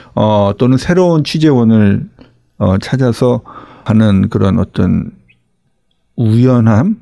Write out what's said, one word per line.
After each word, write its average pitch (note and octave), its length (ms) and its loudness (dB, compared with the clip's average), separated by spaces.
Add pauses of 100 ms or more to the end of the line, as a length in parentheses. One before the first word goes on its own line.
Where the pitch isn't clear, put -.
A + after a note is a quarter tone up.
(160)
어, G#2 420 0
또는 B2+ 200 0
새로운 E3+ 460 0
취재원을, A2+ 840 0 (500)
어, F#2+ 220 0
찾아서 B2 640 -2 (420)
하는 G#2 460 2
그런 G2 300 -2
어떤 F#2 520 -2 (1040)
우연함? A#2+ 840 2